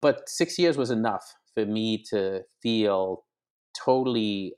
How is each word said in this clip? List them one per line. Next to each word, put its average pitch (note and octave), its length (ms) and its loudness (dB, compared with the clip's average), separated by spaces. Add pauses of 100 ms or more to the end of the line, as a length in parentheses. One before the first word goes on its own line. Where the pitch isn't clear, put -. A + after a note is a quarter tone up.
But C#3+ 260 2
six - 300 -2
years E3+ 180 4
was B2+ 140 0
enough A2 440 -2 (200)
for A2 120 0
me A2 440 -2
to F#2+ 320 -2 (200)
feel G2 640 0 (520)
totally, A2+ 800 0